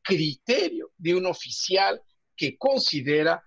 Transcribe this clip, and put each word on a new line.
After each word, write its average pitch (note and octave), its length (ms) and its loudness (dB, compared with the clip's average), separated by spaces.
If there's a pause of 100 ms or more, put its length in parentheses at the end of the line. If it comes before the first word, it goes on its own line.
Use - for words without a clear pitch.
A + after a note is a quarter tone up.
criterio E3+ 960 -2
de F3 180 0
un F#3 100 0
oficial F#3 760 0 (340)
que C#3 220 -4
considera D#3 880 0